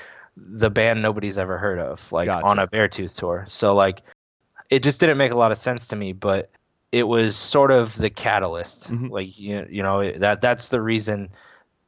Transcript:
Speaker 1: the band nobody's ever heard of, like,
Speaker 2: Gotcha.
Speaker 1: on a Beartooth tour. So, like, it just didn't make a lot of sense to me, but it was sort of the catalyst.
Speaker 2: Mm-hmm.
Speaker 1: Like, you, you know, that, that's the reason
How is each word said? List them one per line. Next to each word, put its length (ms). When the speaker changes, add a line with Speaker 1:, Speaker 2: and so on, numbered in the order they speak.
Speaker 1:
the 320
band 320
nobody's 360
ever 200
heard 220
of, 320
like, 160
Speaker 2:
Gotcha. 180
Speaker 1:
on 140
a 80
Beartooth 500
tour. 300
So, 260
like, 280
it 140
just 160
didn't 180
make 140
a 40
lot 160
of 60
sense 300
to 80
me, 180
but 360
it 120
was 320
sort 360
of 260
the 120
catalyst. 840
Speaker 2:
Mm-hmm. 160
Speaker 1:
Like, 300
you, 320
you 140
know, 280
that, 300
that's 280
the 120
reason 480